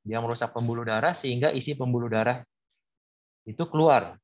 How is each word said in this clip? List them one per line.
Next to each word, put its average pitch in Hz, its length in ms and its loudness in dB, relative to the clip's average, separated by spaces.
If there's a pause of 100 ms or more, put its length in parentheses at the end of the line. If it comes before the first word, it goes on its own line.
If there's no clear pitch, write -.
dia 110 160 -6
merusak 117 320 -4
pembuluh 117 320 -2
darah 113 320 0
sehingga 131 400 0
isi 135 240 -6
pembuluh 123 320 0
darah 113 320 0 (1080)
itu 110 160 -6
keluar 143 600 4